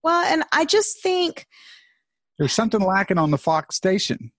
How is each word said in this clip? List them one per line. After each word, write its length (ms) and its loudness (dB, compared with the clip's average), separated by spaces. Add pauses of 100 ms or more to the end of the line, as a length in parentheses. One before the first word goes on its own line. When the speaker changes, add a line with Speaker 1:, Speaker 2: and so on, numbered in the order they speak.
Speaker 1:
Well, 220 2
and 260 0
I 140 2
just 380 0
think 420 -2 (960)
Speaker 2:
There's 120 0
something 280 0
lacking 380 0
on 100 2
the 80 2
Fox 380 -2
station. 640 -2